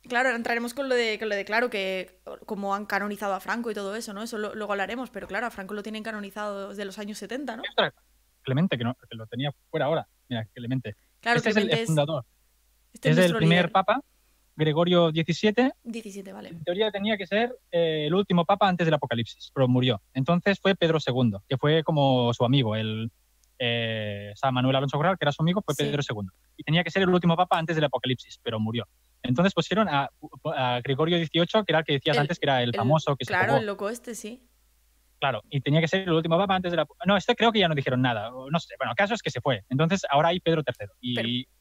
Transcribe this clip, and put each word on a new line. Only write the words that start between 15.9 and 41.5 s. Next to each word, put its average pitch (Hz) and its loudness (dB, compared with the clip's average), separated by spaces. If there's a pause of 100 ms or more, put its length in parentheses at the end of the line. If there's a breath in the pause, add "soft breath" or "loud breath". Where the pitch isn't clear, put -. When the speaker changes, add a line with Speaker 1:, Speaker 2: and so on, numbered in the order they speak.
Speaker 1:
vale. 202 -14
Speaker 2:
En 165 -14
teoría 196 0
tenía 202 -2
que 190 -8
ser, 233 0 (180)
eh, 160 0
el 151 0
último 185 2
papa 202 4
antes 180 0
del 160 4
apocalipsis, 120 -4
pero 135 4
murió. 127 2 (120)
Entonces 175 0
fue 196 2
Pedro 160 2
segundo, 120 0
que 131 0
fue 151 2
como 135 2
su 127 0
amigo, 117 2
el, 110 -4 (480)
eh, 110 -4
San 131 0
Manuel 127 2
Alonso 135 0
Grau, 175 2
que - -6
era 147 2
su 151 -8
amigo, 180 2
fue 151 -2
Speaker 1:
Sí. 147 -2
Speaker 2:
Pedro 143 -2
segundo. 104 -8 (240)
Y - -16
tenía 165 2
que 170 -6
ser 196 2
el 180 4
último 170 4
papa 180 2
antes 160 -2
del 151 4
apocalipsis, 131 -4
pero 110 -4
murió. 110 -2 (360)
Entonces 175 2
pusieron 185 0
a, 139 0 (440)
a 123 0
Gregorio 147 0
dieciocho, 170 0
que 180 -2
era 156 4
el 160 -2
que 151 0
decías 143 2
Speaker 1:
El, 147 4
Speaker 2:
antes, 156 -2
que 156 -2
era 135 4
el 120 0
Speaker 1:
el, 117 -2
Speaker 2:
famoso 139 2
que - -8
se - -8
Speaker 1:
claro, 185 2
Speaker 2:
jugó. - 4
Speaker 1:
el 220 -4
loco 202 -4
este, 233 -10
sí. 220 -14 (760)
Speaker 2:
Claro, 127 -2
y 143 -4
tenía 147 2
que 165 2
ser 190 0
el 185 -2
último 165 4
papa 196 2
antes 185 0
de 170 -2
la, 156 2 (200)
no, 202 6
este 202 2
creo 226 4
que 220 2
ya 180 4
no 156 2
dijeron 135 0
nada, 120 0
o 131 -10
no 165 0
sé. - -10
Bueno, 123 -2
el 120 -2
caso 202 2
es 220 -4
que - -6
se 127 -6
fue. 120 -2
Entonces 165 2
ahora 147 4
hay 180 0
Pedro 165 0
tercero. 113 -6
Y 123 -4
Speaker 1:
Pero 127 -2 (320)